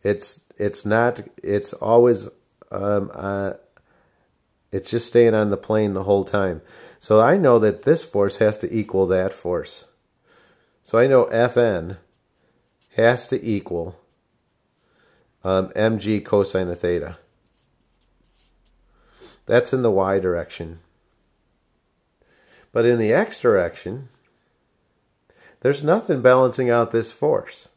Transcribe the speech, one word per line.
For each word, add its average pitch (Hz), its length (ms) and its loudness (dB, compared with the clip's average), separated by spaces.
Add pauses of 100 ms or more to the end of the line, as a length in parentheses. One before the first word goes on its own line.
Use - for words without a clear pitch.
It's, - 420 -6 (120)
it's 104 280 -6
not, 117 360 0 (220)
it's 101 300 -4
always, 117 560 2 (420)
um, 101 420 -4
uh, 98 400 -6 (1160)
it's 95 200 -8
just 117 160 -4
staying 117 260 4
on 107 160 0
the 101 80 -2
plane 107 360 -2
the 95 100 -6
whole 98 220 2
time. 95 360 -4 (380)
So 107 220 4
I 143 160 4
know 135 200 6
that 107 280 2
this 160 200 2
force 101 320 -2
has 107 220 2
to - 120 -8
equal 98 360 -2
that 92 260 -2
force. - 520 -8 (1000)
So - 160 0
I 127 80 4
know 131 180 4
F 123 320 0
N 95 400 0 (1000)
has 120 320 2
to 135 140 -4
equal, 90 560 -6 (1400)
um, 95 320 -2
M 110 220 0
G 101 240 -4
cosine 95 480 -2
of 87 100 -10
theta. 85 380 -4 (2250)
That's 123 260 2
in 131 80 -2
the 117 100 2
y 98 280 0
direction. 85 600 -6 (1900)
But 117 140 0
in 120 140 2
the 110 140 0
x 208 260 -2
direction, 104 680 -2 (1500)
there's 143 200 0
nothing 160 400 0
balancing 127 480 4
out 117 220 2
this 113 220 -2
force. - 640 -4